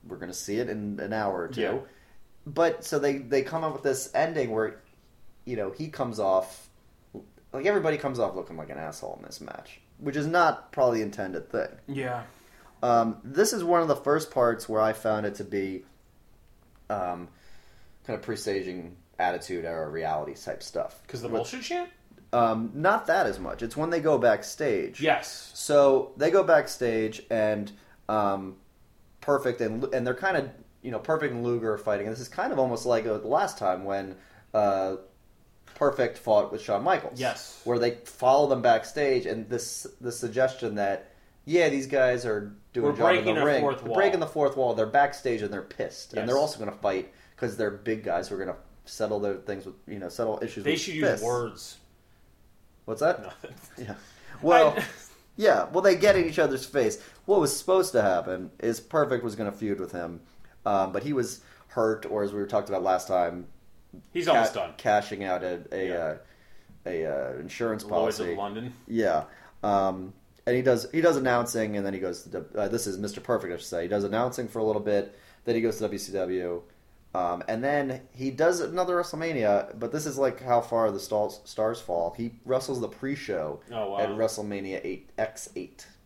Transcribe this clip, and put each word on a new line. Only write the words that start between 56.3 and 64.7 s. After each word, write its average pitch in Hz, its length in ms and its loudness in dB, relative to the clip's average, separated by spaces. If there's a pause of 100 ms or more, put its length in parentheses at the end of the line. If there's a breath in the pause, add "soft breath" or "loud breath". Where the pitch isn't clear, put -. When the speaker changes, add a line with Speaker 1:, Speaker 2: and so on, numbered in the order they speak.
Speaker 1:
other's 135 280 2
face. 123 360 0 (220 loud breath)
What 196 160 6
was 147 160 2
supposed 185 360 2
to 117 100 4
happen 90 580 0
is 117 180 0
Perfect 131 460 0
was 107 100 -4
gonna 104 180 -2
feud 101 280 -4
with 87 120 -6
him, 85 280 -8 (460 soft breath)
um, 95 260 2
but 101 100 -2
he 147 120 -4
was 120 260 -2 (280 loud breath)
hurt, 110 380 0
or 104 160 -2
as 101 100 -2
we 104 60 -6
were 101 80 -2
talked 104 220 -2
about 95 160 -2
last 92 240 2
time, 87 400 0 (640)
Speaker 2:
He's 170 140 -2
Speaker 1:
ca-, 165 60 4
Speaker 2:
almost 113 220 4
done. 92 220 -4